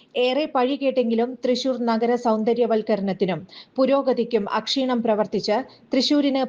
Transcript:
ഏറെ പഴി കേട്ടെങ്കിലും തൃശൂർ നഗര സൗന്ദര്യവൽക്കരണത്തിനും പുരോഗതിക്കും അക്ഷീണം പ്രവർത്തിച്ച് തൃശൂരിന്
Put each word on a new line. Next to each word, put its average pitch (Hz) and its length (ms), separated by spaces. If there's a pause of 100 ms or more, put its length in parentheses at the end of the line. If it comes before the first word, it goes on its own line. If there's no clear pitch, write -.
(140)
ഏറെ 254 320
പഴി 277 300
കേട്ടെങ്കിലും 247 580
തൃശൂർ 254 460
നഗര 233 360
സൗന്ദര്യവൽക്കരണത്തിനും 220 1300 (320)
പുരോഗതിക്കും 240 760
അക്ഷീണം 247 500
പ്രവർത്തിച്ച് 208 560 (300)
തൃശൂരിന് 269 600